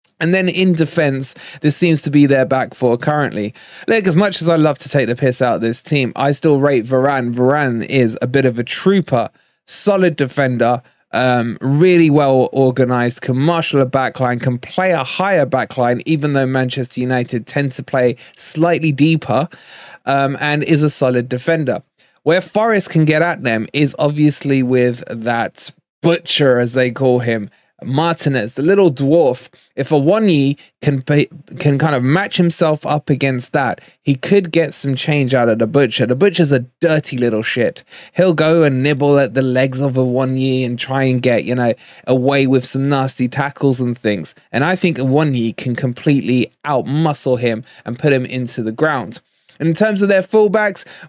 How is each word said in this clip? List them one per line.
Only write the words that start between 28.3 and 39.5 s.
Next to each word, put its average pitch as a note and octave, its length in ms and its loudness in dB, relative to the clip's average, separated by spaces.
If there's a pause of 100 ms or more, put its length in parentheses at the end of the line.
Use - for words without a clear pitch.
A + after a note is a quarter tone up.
the C3+ 80 -4
little F#3+ 280 4
dwarf. C#3 580 0 (260)
If C3+ 140 -6
Awoniyi D3+ 680 2 (240)
can C#3 220 -2
pay, D3 240 2 (320)
can C#3+ 180 2
kind D3 160 0
of B2+ 80 0
match E3+ 360 0
himself E3 500 0
up D3 240 -2
against B2+ 420 -2
that, C3 280 -2 (200)
he C#3 140 0
could F3+ 360 0
get D#3+ 220 0
some C3+ 220 -4
change C3+ 400 0
out A#2+ 120 2
of A2+ 120 2
the A2+ 80 2
butcher. C3 400 0
The B2 80 0
butcher's E3 360 2
a B2 140 2 (160)
dirty D3+ 380 0
little A2 240 0
shit. - 400 -2 (300)
He'll F3+ 200 2
go D#3+ 300 2
and C3 180 2
nibble C#3+ 380 2
at B2 160 0
the C3+ 80 2
legs B2+ 360 0